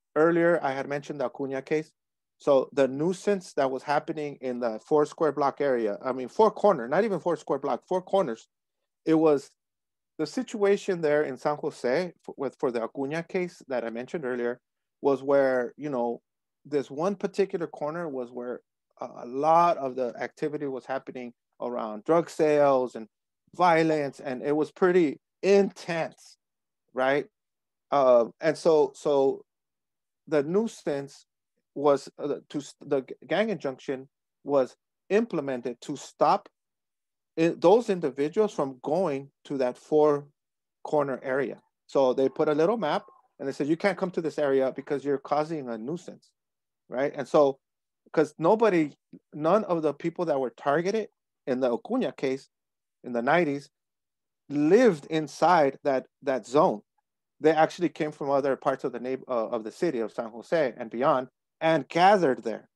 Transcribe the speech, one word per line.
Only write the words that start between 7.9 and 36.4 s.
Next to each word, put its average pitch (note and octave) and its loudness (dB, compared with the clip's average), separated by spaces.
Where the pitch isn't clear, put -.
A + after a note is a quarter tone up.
Corners, F3+ -2
it D#3+ 2
was D#3 2
the D#3 -4
situation G3+ -2
there D3+ 2
in B2+ -8
San D3 -4
Jose D3 -2
f-, - -16
with, C3 -6
for C3+ -2
the A#2 -4
Acuna C#3+ -6
case F3+ -8
that B2 -4
I A2+ -6
mentioned C3 -8
earlier, B2 -4
was C3+ 0
where, C3+ 2
you D3 -10
know, A#2+ -4
this C#3+ -4
one E3+ -4
particular F#3+ -4
corner D#3+ -8
was B2+ -8
where B2 -10
a, B2+ -10
a A#2+ -12
lot D#3 4
of C3 -6
the B2 -4
activity D3 -6
was C3 -8
happening B2+ -10
around A#2 -8
drug E3 2
sales C#3+ 2
and A2+ -14
violence, D#3+ 2
and B2+ -8
it C#3 0
was D3+ -2
pretty F3+ 2
intense, F3+ 0
right? C3 0
Uh, B2+ 6
and D#3 0
so, D3+ 4
so C#3 0
the D3 0
nuisance D#3 -4
was, C#3 2
uh, D3+ -4
to D#3 -8
s-, - -12
the C#3 -2
g-, - -14
gang F#3+ -2
injunction C#3 -8
was C3+ 0
implemented C#3 -2
to D3 -10
stop - 0